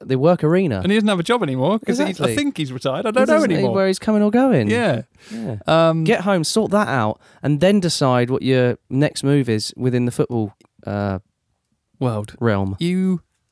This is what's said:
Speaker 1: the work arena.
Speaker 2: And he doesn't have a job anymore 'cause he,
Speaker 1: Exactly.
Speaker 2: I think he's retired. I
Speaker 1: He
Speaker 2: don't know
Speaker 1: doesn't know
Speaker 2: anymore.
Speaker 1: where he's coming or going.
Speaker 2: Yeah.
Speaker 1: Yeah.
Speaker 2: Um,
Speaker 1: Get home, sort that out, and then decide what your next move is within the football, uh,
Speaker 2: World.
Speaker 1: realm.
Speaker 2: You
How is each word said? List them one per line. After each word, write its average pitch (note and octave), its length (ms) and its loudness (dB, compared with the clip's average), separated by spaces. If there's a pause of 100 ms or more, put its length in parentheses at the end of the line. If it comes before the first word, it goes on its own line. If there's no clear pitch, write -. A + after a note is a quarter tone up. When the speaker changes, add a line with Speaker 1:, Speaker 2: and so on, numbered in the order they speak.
Speaker 1:
the C3 180 -2
work D#3+ 240 2
arena. D#3 380 2
Speaker 2:
And C3 100 0
he G#3 60 2
doesn't G#3+ 120 2
have G3 120 0
a E3 40 -6
job A#3 180 0
anymore C#3+ 380 0
'cause - 180 -2
he, D4 60 0
Speaker 1:
Exactly. D#3+ 280 -2
Speaker 2:
I A2 40 -2
think C#4+ 200 -2
he's C#3 160 -6
retired. C3+ 320 -4
I A2 60 -2
Speaker 1:
He - 20 -2
Speaker 2:
don't B3+ 160 2
know D#4 60 4
Speaker 1:
doesn't D4+ 160 2
know E3 60 0
Speaker 2:
anymore. G3 180 0
Speaker 1:
where F#3+ 140 2
he's F#3+ 100 -2
coming G#3+ 240 0
or G#3 80 2
going. A3 400 2
Speaker 2:
Yeah. G#3 320 0 (280)
Speaker 1:
Yeah. G#3 260 -8 (100)
Speaker 2:
Um, E3 380 2
Speaker 1:
Get F#3 180 2
home, F#3 220 0
sort G#3+ 260 -2
that G3+ 180 0
out, A2+ 320 -2 (220)
and C#3+ 180 0
then G3 180 4
decide B2+ 520 0
what C3 120 -2
your B2+ 360 2 (100)
next C#3 340 -2
move C#3 280 2
is G#2+ 260 -4
within B2 300 0
the A#2+ 60 -4
football, A2 420 -4 (320)
uh, G2+ 320 -4 (840)
Speaker 2:
World. A2 400 -4
Speaker 1:
realm. G2 380 0
Speaker 2:
You F#3 420 -2 (320)